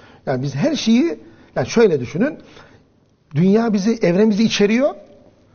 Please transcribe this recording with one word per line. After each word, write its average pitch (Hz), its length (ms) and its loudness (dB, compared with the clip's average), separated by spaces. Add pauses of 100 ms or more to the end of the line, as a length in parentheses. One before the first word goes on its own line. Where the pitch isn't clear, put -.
(260)
Yani 131 160 -4
biz 139 120 -8
her 233 200 -2
şeyi, 262 460 0 (360)
yani 143 100 -4
şöyle 185 340 2
düşünün, 175 380 -4 (960)
dünya 196 380 2
bizi, 208 300 -2
evren 185 280 2
bizi 208 140 0
içeriyor, 226 500 0 (600)